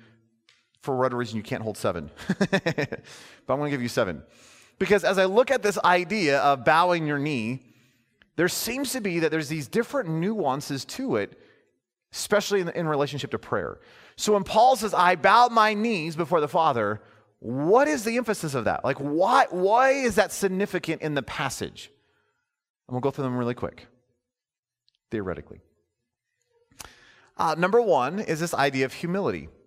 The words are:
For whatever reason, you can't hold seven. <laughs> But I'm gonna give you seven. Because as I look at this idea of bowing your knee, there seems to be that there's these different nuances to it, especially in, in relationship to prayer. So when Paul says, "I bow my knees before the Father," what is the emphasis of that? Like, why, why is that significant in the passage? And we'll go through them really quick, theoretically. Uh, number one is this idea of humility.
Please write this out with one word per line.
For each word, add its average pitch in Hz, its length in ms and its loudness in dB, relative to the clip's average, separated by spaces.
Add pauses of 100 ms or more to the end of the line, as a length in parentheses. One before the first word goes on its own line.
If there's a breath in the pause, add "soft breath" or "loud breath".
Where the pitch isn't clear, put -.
(800 soft breath)
For 135 160 -4
whatever 123 220 0
reason, 113 180 -6
you 104 60 -6
can't - 200 -8
hold 110 140 -6
seven. 85 340 -4 (180)
<laughs> - 0 - (100)
But - 1160 -4
I'm 139 40 0
gonna 147 100 -4
give 139 140 -4
you 120 60 -4
seven. 92 340 -2 (560 loud breath)
Because 185 260 2
as 185 140 2
I 190 80 4
look 226 240 2
at 254 120 0
this 196 220 0
idea 175 560 2
of 135 240 2
bowing 165 420 4
your 147 120 0
knee, 131 420 -4 (760 soft breath)
there 175 120 2
seems 247 440 -6
to 254 100 -4
be 175 160 -2
that 160 120 0
there's 156 200 -4
these 151 180 -6
different 226 400 -2
nuances 160 800 -4
to 247 300 -4
it, 104 220 -4 (720 soft breath)
especially 202 520 0
in, 170 80 -4
in 170 180 -4
relationship 143 440 -2
to 107 60 -4
prayer. 80 420 -6 (360 loud breath)
So - 160 0
when 202 120 2
Paul 240 320 4
says, 196 180 -4
"I 180 200 4
bow 208 340 6
my 214 260 4
knees 190 420 -2
before 165 240 0
the 147 80 0
Father," 120 540 2 (380 soft breath)
what 190 460 2
is 285 180 -2
the 226 120 -2
emphasis 196 380 -4
of 117 100 -2
that? 92 180 0
Like, 135 140 0
why, 180 540 2
why 208 400 4
is 262 240 0
that 185 180 2
significant 185 680 -4
in 156 100 -4
the 139 100 -2
passage? - 680 -8 (960)
And 123 60 -8
we'll 123 60 -4
go 135 120 0
through 143 120 -6
them 123 120 -4
really 120 180 -2
quick, - 320 -10 (1300)
theoretically. 92 480 -8 (1800 loud breath)
Uh, 165 200 0
number 190 240 4
one 165 380 2
is 160 220 -4
this 170 120 -4
idea 135 320 0
of 127 80 -4
humility. 160 560 -4 (180)